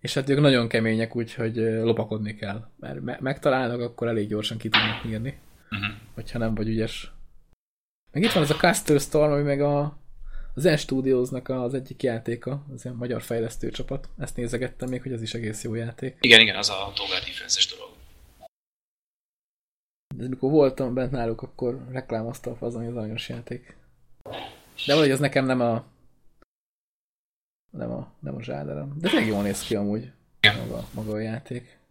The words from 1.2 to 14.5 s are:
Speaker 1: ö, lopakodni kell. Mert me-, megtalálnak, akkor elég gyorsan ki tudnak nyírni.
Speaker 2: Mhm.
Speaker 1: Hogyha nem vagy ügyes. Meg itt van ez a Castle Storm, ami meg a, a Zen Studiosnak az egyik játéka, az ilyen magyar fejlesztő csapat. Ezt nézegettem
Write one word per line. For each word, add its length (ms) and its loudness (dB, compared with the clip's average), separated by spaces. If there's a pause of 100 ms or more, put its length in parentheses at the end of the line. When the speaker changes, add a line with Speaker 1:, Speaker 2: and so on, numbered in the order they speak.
Speaker 1:
ö, 260 2
lopakodni 520 0
kell. 340 -8 (100)
Mert 220 -10
me-, 200 -6
megtalálnak, 600 2
akkor 260 -4
elég 200 0
gyorsan 300 -2
ki 120 -6
tudnak 340 0
nyírni. 360 -6 (300)
Speaker 2:
Mhm. 220 -4 (220)
Speaker 1:
Hogyha 260 -8
nem 160 0
vagy 120 -2
ügyes. 440 -4 (1000)
Meg 120 0
itt 80 4
van 120 4
ez 60 2
a 60 4
Castle 440 4
Storm, 320 2
ami 120 2
meg 180 2
a, 180 2 (760)
a 40 -6
Zen 180 6
Studiosnak 720 0
az 240 -2
egyik 300 -6
játéka, 680 -4
az 120 -14
ilyen 120 -8
magyar 240 -4
fejlesztő 480 -4
csapat. 480 -6
Ezt 180 -8
nézegettem 540 -4